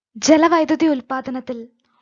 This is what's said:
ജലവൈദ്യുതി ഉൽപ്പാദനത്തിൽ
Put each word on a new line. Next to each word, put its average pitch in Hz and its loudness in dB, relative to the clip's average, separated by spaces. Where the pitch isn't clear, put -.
ജലവൈദ്യുതി 311 2
ഉൽപ്പാദനത്തിൽ 262 -4